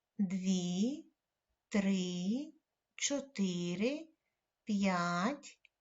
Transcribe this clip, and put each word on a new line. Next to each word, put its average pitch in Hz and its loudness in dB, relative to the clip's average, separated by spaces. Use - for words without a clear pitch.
дві, 190 0
три, 190 0
чотири, 202 -2
п'ять, 190 0